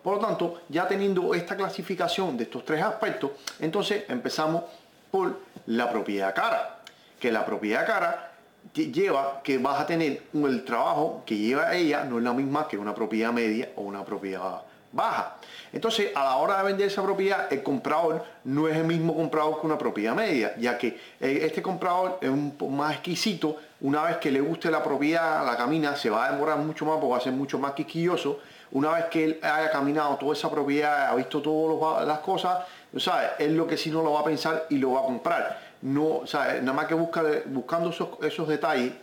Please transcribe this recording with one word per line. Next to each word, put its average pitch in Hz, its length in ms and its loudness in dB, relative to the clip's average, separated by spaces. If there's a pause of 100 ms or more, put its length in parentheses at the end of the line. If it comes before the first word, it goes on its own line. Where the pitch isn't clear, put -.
Por 196 140 2
lo - 20 0
tanto, 190 500 -2
ya 165 180 0
teniendo 196 460 2
esta 175 220 -2
clasificación 180 800 -2
de 117 60 0
estos 117 200 -8
tres 156 200 0
aspectos, 202 480 -2 (280)
entonces - 480 0
empezamos 156 580 -2 (440)
por - 300 0 (260)
la 117 240 0
propiedad 98 460 0
cara, - 460 0 (380)
que 120 120 0
la 110 140 0
propiedad 107 420 0
cara 170 460 -2 (400)
te 156 180 -2
lleva 139 520 0
que 135 140 2
vas 135 220 0
a 151 80 -2
tener 160 360 0 (100)
un, 147 140 2
el 123 160 2
trabajo - 600 0
que 113 100 -2
lleva 135 380 2
ella 151 300 2
no 123 160 -2
es 117 40 2
la 120 100 0
misma 139 340 0
que 107 100 -6
una 104 160 -2
propiedad 113 380 2
media 117 460 2
o 101 60 -6
una 98 200 -6
propiedad 95 580 -4 (300)
baja. - 460 -2 (340)
Entonces, 220 420 0
a 139 100 2
la 131 120 2
hora 196 220 2
de 196 80 2
vender 196 220 2
esa 196 140 -2
propiedad, 190 500 0
el 139 120 -2
comprador 156 600 0 (200)
no 143 240 2
es 160 80 2
el 160 80 2
mismo 165 320 2
comprador 156 440 0
que - 60 -4
una 156 120 2
propiedad 110 360 0
media, 160 440 0
ya 117 200 0
que, - 220 -2 (200)
eh, 135 240 0
este 160 200 -2
comprador 185 580 0
es 131 80 -2
un 143 220 0
po 165 160 -6
más 143 280 -2
exquisito. 165 600 -2 (240)
Una 143 220 2
vez 165 140 0
que - 120 0
le 135 100 4
guste 165 300 0
la 160 140 2
propiedad, 160 640 2
la 120 120 0
camina, 143 380 2
se 117 160 0
va 117 160 2
a 139 60 2
demorar 147 260 2
mucho 151 260 -2
más 156 100 2
porque 147 120 0
va 123 100 2
a - 40 0
ser 131 120 0
mucho 139 240 -2
más 139 140 0
quisquilloso. 165 720 -2 (300)
Una 143 200 2
vez 165 140 2
que 165 180 2
él 156 180 2
haya 151 300 2
caminado 143 460 2
toda 139 160 0
esa 151 180 -2
propiedad, 147 560 2
ha 117 80 2
visto 131 260 0
todas 156 640 2
las 151 140 0
cosas, 180 400 0 (380)
¿sabes? 151 420 0
Él 151 160 2
lo 165 100 2
que 156 120 -2
sí 160 120 -4
no 160 140 0
lo 156 100 2
va 151 60 2
a 147 60 0
pensar 160 440 -2
y 147 80 2
lo 131 140 2
va 131 80 2
a 135 40 0
comprar. 131 800 -2
No, 143 440 0
¿sabes? 139 360 0
Nada 131 120 0
más 139 120 0
que - 80 0
busca, 165 300 0 (240)
buscando 165 420 -2
esos, 170 200 -4 (120)
esos 151 260 -2
detalles 135 560 0